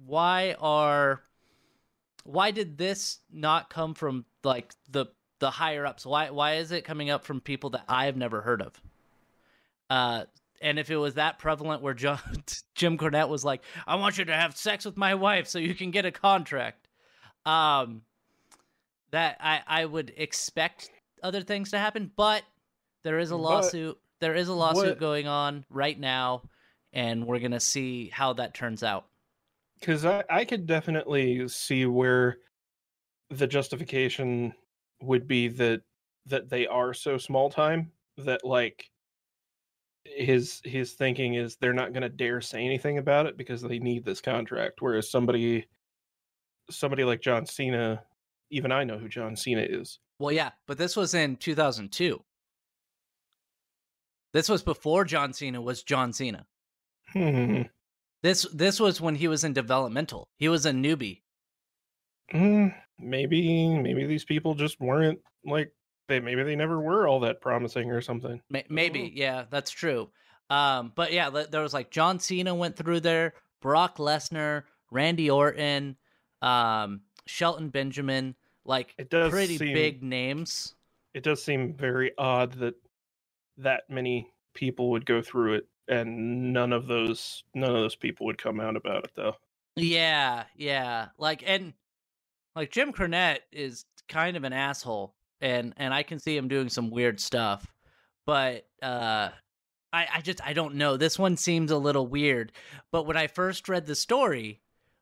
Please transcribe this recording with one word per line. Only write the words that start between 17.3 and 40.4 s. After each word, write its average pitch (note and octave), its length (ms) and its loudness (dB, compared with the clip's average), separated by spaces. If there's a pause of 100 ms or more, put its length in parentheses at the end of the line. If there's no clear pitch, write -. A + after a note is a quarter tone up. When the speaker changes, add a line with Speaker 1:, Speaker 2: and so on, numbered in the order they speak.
Speaker 1:
um, C#3+ 580 2 (1080)
that D3+ 300 0
I, D#3 260 2
I D#3+ 200 0
would D3+ 300 -6
expect - 760 -4 (320)
other F#3 180 -4
things G3+ 300 -4
to G#3 80 0
happen, G#3+ 360 -2
but G#3+ 280 4 (600)
there D#3+ 140 0
is E3 140 0
a E3+ 40 -2
Speaker 2:
But E3 60 -2
Speaker 1:
lawsuit. D#3+ 560 0 (220)
There D#3+ 160 0
is F3 140 0
a F#3+ 40 -2
lawsuit F3 360 4
Speaker 2:
what - 100 -2
Speaker 1:
going D3 280 0
on C#3+ 440 -2
right C#3+ 280 -2
now, B2+ 440 -2 (500)
and A#2 320 -2
we're A#2+ 140 0
gonna A#2+ 200 -2
see B2+ 500 -2
how C3+ 240 0
that A#2+ 200 -6
turns A2+ 300 -6
out. G#2 240 -4 (760)
Speaker 2:
'Cause D#3 240 2
I, G3 240 4
I F#3+ 160 2
could G3 220 -4
definitely C#3+ 800 2
see C3 400 0
where B2+ 500 6 (920)
the C3+ 160 0
justification C3 1080 -2 (480)
would B2+ 260 2
be A#2+ 200 2
that, A#2 340 2 (460)
that C3 220 -4
they B2 180 0
are B2 260 0
so C#3 240 -2
small C3+ 320 2
time D#3+ 420 0 (260)
that, C3 280 -2
like, B2 460 -2 (1120)
his, B2 600 0